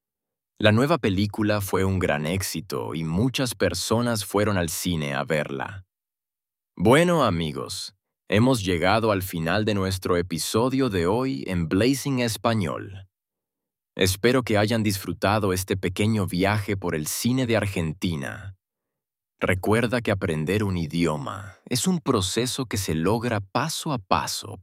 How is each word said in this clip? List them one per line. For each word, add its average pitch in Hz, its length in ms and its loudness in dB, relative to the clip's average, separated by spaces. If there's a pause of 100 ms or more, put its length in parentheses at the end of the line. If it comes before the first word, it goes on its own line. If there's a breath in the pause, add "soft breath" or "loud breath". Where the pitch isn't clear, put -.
(580)
"La 107 140 6
nueva 143 260 4
película 104 640 0
fue 95 240 0
un 95 140 2
gran 76 260 0
éxito 73 720 -4
y 80 80 -4
muchas 117 500 -2
personas 110 720 0
fueron 101 320 2
al 85 120 0
cine 80 440 -2
a 69 100 -2
verla". 71 600 -4 (920)
Bueno, 151 460 4
amigos, 78 720 -4 (320)
hemos 113 380 4
llegado 95 460 2
al 95 120 0
final 87 400 -2
de 107 120 0
nuestro 92 420 0
episodio 117 720 0
de 87 180 0
hoy 131 400 -2
en 87 220 0
Blazing 123 500 2
Español. 98 880 -2 (880)
Espero 113 480 2
que 107 140 2
hayan 110 260 2
disfrutado 98 720 0
este 95 240 -2
pequeño 101 500 0
viaje 101 480 0
por 90 180 -4
el 76 140 -2
cine 127 400 0
de 113 80 2
Argentina. 87 1000 -4 (840)
Recuerda 107 640 2
que 113 100 -2
aprender 92 540 0
un 95 100 -2
idioma 82 880 -4
es - 220 -2
un 180 140 -2
proceso 123 640 -2
que - 120 -6
se 92 160 -4
logra 107 460 0
paso 143 540 -4
a 127 40 -4
paso, - 640 -4